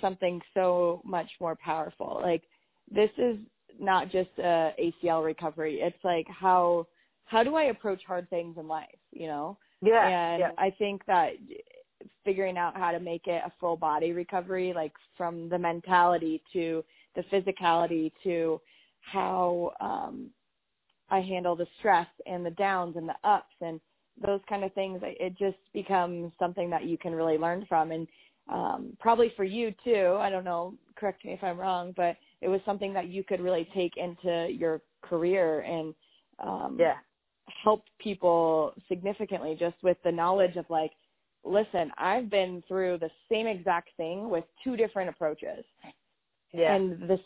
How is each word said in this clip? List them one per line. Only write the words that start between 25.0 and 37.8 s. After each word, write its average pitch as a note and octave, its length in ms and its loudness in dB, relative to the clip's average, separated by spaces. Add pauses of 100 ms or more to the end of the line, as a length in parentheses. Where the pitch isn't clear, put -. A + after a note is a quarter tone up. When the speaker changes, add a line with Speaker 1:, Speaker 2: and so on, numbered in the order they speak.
Speaker 1:
it, G3 160 -8
it F#3 180 -4
just G3 200 -2 (160)
becomes F3 680 -2
something F3 300 -2
that E3+ 160 -2
you E3+ 120 -2
can E3+ 160 -6
really D#3+ 240 2
learn E3+ 320 -2
from. D#3+ 220 2
And, D#3+ 160 -6 (440)
um, - 480 -4
probably A3+ 380 4
for G3 80 -2
you A3 280 -2 (100)
too, G3 360 4
I G3+ 100 0
don't F#3 140 -2
know, F3+ 300 -4 (220)
correct G3 280 -6
me G#3+ 100 -10
if F#3+ 100 -10
I'm F3 160 -4
wrong, F3+ 360 -4
but F3 220 0 (240)
it - 80 0
was F#3+ 160 2
something G3+ 280 -2
that F3+ 140 -2
you F#3+ 160 -6
could F#3 180 -2
really F3 320 0
take F3+ 220 -2
into F3 560 -2
your E3 300 -2 (200)
career E3+ 600 2
and, D#3+ 320 -6 (460)
um, D#3 400 -6
Speaker 2:
Yeah. D#3+ 180 4 (680)
Speaker 1:
help G#3+ 220 4 (140)